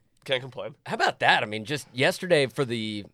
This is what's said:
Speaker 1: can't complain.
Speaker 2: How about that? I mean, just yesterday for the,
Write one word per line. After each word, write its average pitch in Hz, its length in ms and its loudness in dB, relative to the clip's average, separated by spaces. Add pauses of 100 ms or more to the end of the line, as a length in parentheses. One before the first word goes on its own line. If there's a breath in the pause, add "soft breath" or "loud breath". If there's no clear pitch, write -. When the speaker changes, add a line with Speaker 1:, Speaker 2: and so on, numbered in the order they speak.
(260)
Speaker 1:
can't 127 160 -2
complain. 113 340 -12 (100)
Speaker 2:
How - 100 -6
about - 240 0
that? 151 240 4
I - 20 -2
mean, 107 180 -6
just 131 300 -6
yesterday 151 540 2
for 139 180 -4
the, 110 480 -4